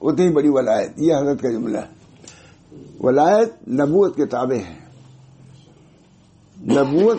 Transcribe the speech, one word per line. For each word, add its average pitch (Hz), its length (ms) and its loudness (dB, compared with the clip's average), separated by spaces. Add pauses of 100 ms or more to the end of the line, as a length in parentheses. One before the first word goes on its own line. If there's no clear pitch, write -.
اتنی 160 280 2
بڑی 151 200 2
ولایت، 117 480 0
یہ 160 180 2
حضرت 143 260 -2
کا 123 80 -2
جملہ 110 280 -4
ہے۔ - 400 -16 (840)
ولایت 202 720 0
نبوت 147 460 0
کے 143 100 0
تابع 127 300 -4
ہے، 87 240 -10 (1800)
نبوت 143 560 2